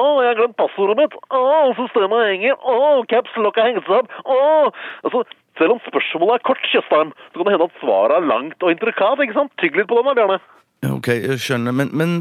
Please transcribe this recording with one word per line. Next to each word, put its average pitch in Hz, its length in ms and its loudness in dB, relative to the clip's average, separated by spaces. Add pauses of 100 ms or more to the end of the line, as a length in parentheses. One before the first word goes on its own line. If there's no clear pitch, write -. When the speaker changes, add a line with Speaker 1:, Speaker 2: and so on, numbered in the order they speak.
(200)
Speaker 1:
jeg 240 80 2
har 226 120 0
glemt 233 200 -2
passordet 196 400 0
mitt. 302 140 0 (180)
Å, 254 100 0 (360)
systemet 226 500 0
henger. 202 320 -2
Å, 262 480 2
caps 240 320 -2
lock 208 160 0
har 226 140 2
hengt 208 180 -4
seg 220 140 2
opp. 226 80 -20 (180)
Å.» 262 120 2 (680)
Altså, - 140 -2 (340)
selv 190 200 2
om 226 100 -8
spørsmålet 175 500 -2
er - 140 -6
kort, - 220 -4
Tjøstheim, 156 420 0
så - 240 -16
kan 180 100 -2
det 202 80 4
hende 170 140 0
at - 100 -20
svaret 117 380 2
er 165 100 0
langt 139 380 -2
og 170 80 2
intrikat, 226 500 0
ikke 220 140 -4
sant? 285 240 -2
Tygg 180 180 -2
litt 202 80 -4
på 233 100 0
den 262 120 2
da, 262 80 -2
Bjarne. 190 200 2 (460)
Speaker 2:
Ja, 135 140 -2
ok, 120 180 -6
jeg 123 240 -4
skjønner. 123 320 -2
Men, 135 240 -2
men 170 240 -2